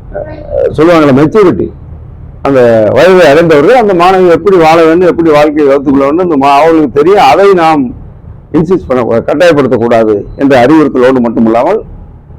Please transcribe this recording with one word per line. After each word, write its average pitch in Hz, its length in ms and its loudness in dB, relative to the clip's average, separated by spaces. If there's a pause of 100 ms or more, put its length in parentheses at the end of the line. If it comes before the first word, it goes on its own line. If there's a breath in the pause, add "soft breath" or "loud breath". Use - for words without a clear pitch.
(140)
அஹ், - 580 -8
சொல்லுவாங்கல்ல, 151 420 2
மெச்சூரிட்டி, 156 580 0 (720)
அந்த 120 500 0
வயதை 175 360 2
அடைந்தவர்கள் 160 480 2
அந்த 214 180 0
மாணவி 185 360 2
எப்படி 175 280 0
வாழ 165 260 2
வேண்டும், 165 260 2
எப்படி 165 200 0
வாழ்க்கையை 151 360 0
வளர்த்துக் 139 280 0
கொள்ள 139 120 0
வேண்டும், 170 240 -2
இந்த 139 180 -2
மா-, 139 80 2
அவர்களுக்கு 151 480 0
தெரியும். 185 200 2
அதை 175 300 2
நாம் 156 400 0 (600)
இன்சிஸ்ட் 165 340 -2
பண்ண, 127 160 -2 (140)
கட்டாயப்படுத்தக்கூடாது 120 1040 0 (120)
என்ற 131 300 2
அறிவுறுத்தலோடு 131 540 2
மட்டுமில்லாமல், 117 640 -2 (580)